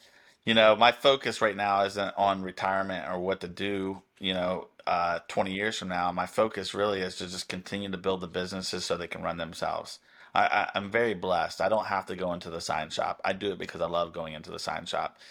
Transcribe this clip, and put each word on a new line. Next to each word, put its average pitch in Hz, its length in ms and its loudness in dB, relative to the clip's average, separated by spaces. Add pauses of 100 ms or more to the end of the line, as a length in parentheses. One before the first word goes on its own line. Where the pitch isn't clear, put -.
(440)
you 113 100 2
know, 110 200 10
my 117 160 8
focus 135 500 2
right 104 160 4
now 101 280 4
isn't 98 320 -2
on 98 260 4
retirement 95 640 -2
or 90 120 -4
what 92 220 -2
to 90 60 -8
do, 95 540 -4 (160)
you 95 160 -2
know, 90 320 -2 (220)
uh, 87 400 2
twenty 98 260 0
years 107 240 -2
from 95 100 -6
now. 90 220 0
My 90 160 -2
focus 110 480 0
really 101 260 2
is 92 160 -4
to 92 120 -6
just 90 200 -8
continue 98 440 -6
to 92 40 -4
build 92 240 -2
the 90 60 -6
businesses 90 580 -6
so 87 120 -2
they 85 100 -6
can 85 160 -10
run 85 140 -2
themselves. 82 640 -6 (340)
I, 104 120 6
I, 98 280 2
I'm 98 160 -2
very 117 240 2
blessed. 87 460 0
I 92 80 2
don't 107 180 2
have 98 200 -2
to 95 100 -8
go 90 160 -2
into 87 180 -8
the 82 100 -6
sign 78 300 -4
shop. 82 340 -4
I 98 100 0
do 98 180 -2
it 87 80 -8
because 90 200 -8
I 85 60 2
love 85 260 0
going 80 220 -8
into 78 160 -14
the 82 80 -8
sign 82 280 -6
shop. 80 300 -4 (140)